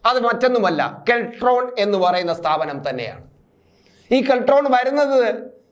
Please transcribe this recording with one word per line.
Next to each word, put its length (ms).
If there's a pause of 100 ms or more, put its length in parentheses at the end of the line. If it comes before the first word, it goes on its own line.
അത് 180
മറ്റൊന്നുമല്ല, 840
കെൽട്രോൺ 680
എന്ന് 180
പറയുന്ന 360
സ്ഥാപനം 560
തന്നെയാണ്. 340 (880)
ഈ 80
കെൽട്രോൺ 500
വരുന്നത് 640 (360)